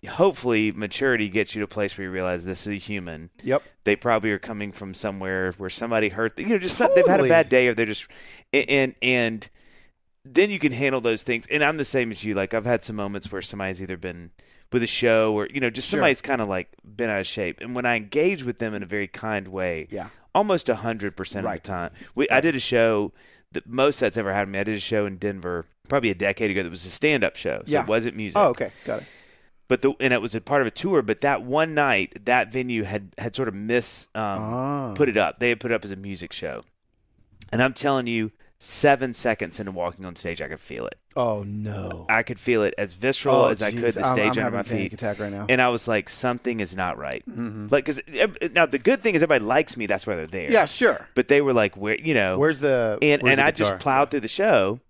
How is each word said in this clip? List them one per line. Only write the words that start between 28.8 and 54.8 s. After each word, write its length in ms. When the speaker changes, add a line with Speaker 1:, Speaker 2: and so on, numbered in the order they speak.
Speaker 2:
Got 180
it. 40
Speaker 1:
But 140
the, 180
and 120
it 80
was 140
a 60
part 220
of 40
a 60
tour, 300
but 180
that 240
one 280
night, 520
that 280
venue 300
had, 360
had 180
sort 120
of 60
mis-, 600
um, 80
Speaker 2:
Ah. 720
Speaker 1:
put 120
it 80
up. 220
They 120
had 100
put 100
it 40
up 100
as 80
a 40
music 360
show. 320
And 100
I'm 100
telling 360
you, 240
seven 540
seconds 480
into 100
walking 360
on 100
stage, 240
I 80
could 120
feel 260
it. 120
Speaker 2:
Oh, 320
no. 600
Speaker 1:
I 140
could 180
feel 220
it 160
as 160
visceral 420
Speaker 2:
Oh, 120
Speaker 1:
as 120
I 100
could, 120
Speaker 2:
jeez. 120
Speaker 1:
the 120
Speaker 2:
I'm, 80
Speaker 1:
stage 100
Speaker 2:
I'm 60
Speaker 1:
under 100
Speaker 2:
having 140
Speaker 1:
my 60
Speaker 2:
a 40
panic 200
Speaker 1:
feet. 100
Speaker 2:
attack 260
right 120
now. 160
Speaker 1:
And 120
I 80
was 180
like, 220
"Something 520
is 140
not 220
right." 320
Speaker 3:
Mm-hmm. 420
Speaker 1:
Like, 140
'cause, 160
eh, 180
now 120
the 140
good 240
thing 120
is 80
everybody 220
likes 320
me. 100
That's 200
why 100
they're 100
there. 240
Speaker 2:
Yeah, 140
sure. 500
Speaker 1:
But 140
they 140
were 100
like, 240
"Where," 240
you 140
know. 240
Speaker 2:
Where's 220
the 420
Speaker 1:
And, 200
Speaker 3:
Where's 100
Speaker 1:
and 80
Speaker 3:
the 60
Speaker 1:
I 40
just 220
Speaker 3:
guitar? 60
Speaker 1:
plowed 320
through 100
the 80
show. 600